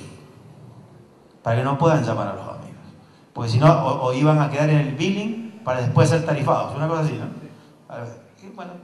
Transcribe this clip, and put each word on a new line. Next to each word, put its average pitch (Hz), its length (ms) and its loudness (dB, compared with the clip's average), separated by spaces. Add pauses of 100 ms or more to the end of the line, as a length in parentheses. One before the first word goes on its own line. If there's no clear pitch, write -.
(1400)
para 117 140 0
que 123 80 2
no 139 140 0
puedan 151 260 4
llamar 107 240 -2
a 98 60 -6
los 98 100 -12
amigos". - 400 -16 (480)
Porque 117 180 -6
si 113 100 2
no, 156 120 8
o, 131 360 0
o 127 60 0
iban 151 280 4
a 139 80 0
quedar 151 200 0
en 151 100 4
el 131 160 -2
billing 202 680 -4
para 127 160 -2
después - 300 4
ser 165 160 2
tarifados, 135 500 -2
una 156 140 -2
cosa 160 140 0
así, 147 100 -2
¿no? - 840 -14
A 120 40 -12
ver, 117 260 -16 (180)
y 190 40 -20
bueno, 190 260 -16 (100)